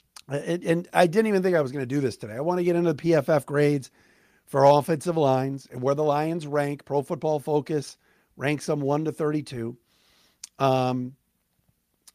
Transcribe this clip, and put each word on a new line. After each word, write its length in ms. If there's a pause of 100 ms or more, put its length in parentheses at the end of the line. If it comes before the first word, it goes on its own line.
(280)
Uh, 160
and, 200
and 280
I 140
didn't 220
even 160
think 100
I 60
was 100
gonna 160
do 140
this 160
today. 180
I 60
wanna 240
get 100
into 160
the 100
P 140
F 140
F 180
grades 460 (540)
for 180
offensive 520
lines 540
and 100
where 140
the 80
Lions 460
rank. 360
Pro 180
Football 360
Focus 600 (380)
ranks 300
them 140
one 240
to 80
thirty-two. 640 (840)
Um, 560 (1000)